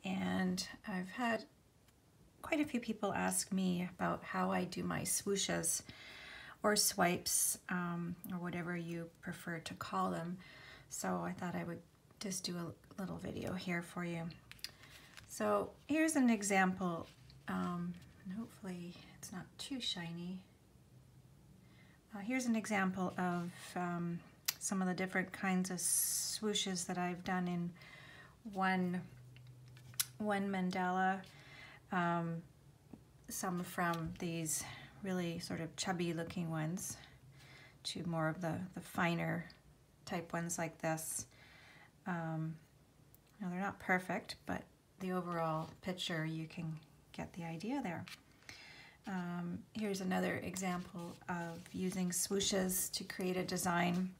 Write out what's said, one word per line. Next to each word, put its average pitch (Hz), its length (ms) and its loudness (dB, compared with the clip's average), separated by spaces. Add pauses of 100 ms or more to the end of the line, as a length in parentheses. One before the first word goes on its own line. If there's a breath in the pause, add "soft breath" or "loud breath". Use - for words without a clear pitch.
and 185 640 2 (180)
I've 185 220 -2
had 233 380 0 (960)
quite - 180 2
a 294 60 6
few 240 160 0
people 208 320 0
ask 185 400 2
me 180 340 2 (100)
about 170 240 2
how 185 300 0
I 180 140 2
do 180 180 -4
my 175 200 0
swooshes 180 800 2 (800 loud breath)
or 214 140 8
swipes, - 840 4 (120)
um, 175 440 0 (200)
or 180 40 -2
whatever 175 380 -2
you 170 340 -4 (120)
prefer 170 380 -6
to 165 160 -8
call 185 360 0
them. 170 260 -2 (520 loud breath)
So 180 360 0
I 175 60 -2
thought 180 240 -2
I 170 80 0
would 170 160 -6 (400)
just 190 240 -4
do 175 140 -2
a - 440 -6
little 175 140 -2
video - 380 -4
here 180 280 0
for 175 220 -6
you. 170 200 -2 (1040 loud breath)
So 208 400 4 (180)
here's 320 300 6
an 254 120 10
example. 190 800 4 (400)
Um, 175 460 0 (320)
and 190 120 -6
hopefully 180 560 -8 (240 loud breath)
it's - 140 -12
not 175 140 -8 (120)
too 269 220 -4
shiny. 175 640 -2 (1700 loud breath)
Uh, 208 60 -6
here's 247 260 0
an 233 120 4
example 190 600 2
of, 175 340 2 (260)
um, 170 420 0 (380 loud breath)
some 196 240 0
of 185 60 4
the 180 80 2
different 185 360 0
kinds 185 380 2
of 185 80 -2
swooshes - 1080 0
that 180 100 0
I've 180 260 -2
done 185 240 2
in 175 220 0 (840 loud breath)
one, 185 460 4 (1160)
one 202 320 0
mandala. 185 720 2 (720 loud breath)
Um, 170 500 2 (880)
some 180 340 -2
from 170 540 0
these 165 460 0 (400 loud breath)
really 180 340 0
sort 175 240 -4
of 160 140 -6
chubby 175 380 0
looking 170 360 -2
ones 160 480 0 (880 loud breath)
to - 240 -4
more 165 200 2
of 160 140 0
the, 165 140 0 (180)
the 175 80 -8
finer 170 640 2 (600)
type 170 280 -4
ones 170 240 0
like 160 240 -4
this. 160 460 0 (800 loud breath)
Um, 160 480 0 (840)
now 185 120 -2
they're 180 80 0
not 196 200 -2
perfect, 185 580 2 (100)
but - 160 -2 (360)
the 185 120 -2
overall 165 580 0 (140)
picture, 175 420 0
you 160 220 -2
can 160 320 -4 (320)
get 160 220 -6
the 175 100 -6
idea 185 400 -2
there. 180 200 -4 (1040 loud breath)
Um, 175 540 -2 (140)
here's 202 280 0
another 185 420 2
example 175 720 -2 (140)
of 170 300 -2 (120)
using 185 380 2
swooshes 190 840 2
to - 100 -2
create 185 340 0
a 185 60 2
design. 180 680 4 (100)